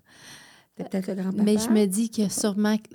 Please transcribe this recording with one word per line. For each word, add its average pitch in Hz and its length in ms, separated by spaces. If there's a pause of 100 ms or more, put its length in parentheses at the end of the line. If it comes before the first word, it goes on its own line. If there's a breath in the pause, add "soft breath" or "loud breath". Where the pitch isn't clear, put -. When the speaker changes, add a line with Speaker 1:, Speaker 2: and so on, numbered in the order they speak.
(800 loud breath)
Speaker 1:
C'était 175 120
peut-être 190 180
le 190 60
grand-papa ? 190 280
Speaker 2:
Mais 208 160
je 220 120
me 214 160
dis 220 240
que 208 180
sûrement 208 480
que, 214 80 (100)